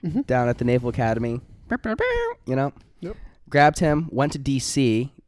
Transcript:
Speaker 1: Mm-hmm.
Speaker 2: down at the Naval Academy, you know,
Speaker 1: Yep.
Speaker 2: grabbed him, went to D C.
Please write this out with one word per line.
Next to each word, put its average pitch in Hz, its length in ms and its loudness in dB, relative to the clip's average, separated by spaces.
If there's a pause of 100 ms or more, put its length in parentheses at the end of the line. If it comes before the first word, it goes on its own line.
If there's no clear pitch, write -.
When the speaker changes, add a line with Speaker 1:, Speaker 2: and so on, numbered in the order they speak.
Speaker 1:
Mm-hmm. 185 180 -2
Speaker 2:
down 123 280 2
at 120 80 0
the 120 80 -2
Naval 120 240 2
Academy, 117 520 -2 (1040)
you 127 100 -2
know, 135 160 0 (300)
Speaker 1:
Yep. 185 140 -10 (340)
Speaker 2:
grabbed 147 300 4
him, 156 320 2
went 143 220 0
to 147 60 -8
D 135 200 -2
C. 123 540 0 (140)